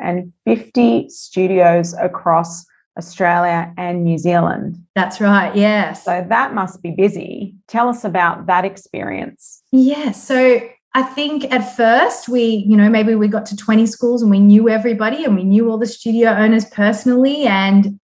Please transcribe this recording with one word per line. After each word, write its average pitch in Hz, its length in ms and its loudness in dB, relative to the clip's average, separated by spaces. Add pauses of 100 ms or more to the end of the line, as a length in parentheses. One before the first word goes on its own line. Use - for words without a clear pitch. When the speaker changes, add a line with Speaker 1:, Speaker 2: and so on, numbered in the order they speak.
Speaker 1:
and 180 260 -6 (140)
fifty 233 640 0
studios 175 880 0
across 170 720 -4 (320)
Australia 175 800 -2
and 180 260 -6
New 165 140 0
Zealand. 170 600 -2 (160)
Speaker 2:
That's 185 280 -6
right, 202 340 2
yes. 208 480 -2
Speaker 1:
So 180 240 -4
that 247 260 -2
must 190 300 -8
be 170 80 -8
busy. - 640 -4 (140)
Tell 240 180 0
us 240 160 -6
about 175 440 -2
that 185 180 0
experience. - 1040 -12
Speaker 2:
Yeah, 262 400 2
so 254 480 2 (360)
I 262 60 2
think 285 500 -6
at 226 240 -4
first 240 540 2
we, 240 140 0 (240)
you 214 100 6
know, 208 100 6
maybe 220 280 2
we 208 120 2
got 214 200 -4
to 202 100 -10
twenty 220 300 2
schools 240 340 -2
and 214 80 2
we 196 100 4
knew 208 300 8
everybody 220 560 -2
and 214 100 2
we 185 80 -4
knew 220 280 2
all 220 80 -4
the 233 80 -2
studio 226 420 0
owners 214 360 2
personally. 254 840 0
And, 196 580 2